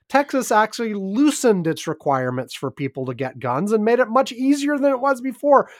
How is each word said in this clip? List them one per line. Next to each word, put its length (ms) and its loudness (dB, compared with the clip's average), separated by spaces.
Texas 440 0
actually 420 0
loosened 720 2
its 200 -4
requirements 640 -2
for 180 -6
people 360 -6
to 80 -6
get 240 -8
guns 320 -2
and 120 2
made 160 2
it 100 2
much 220 0
easier 460 0
than 140 2
it 80 -2
was 200 0
before, 500 2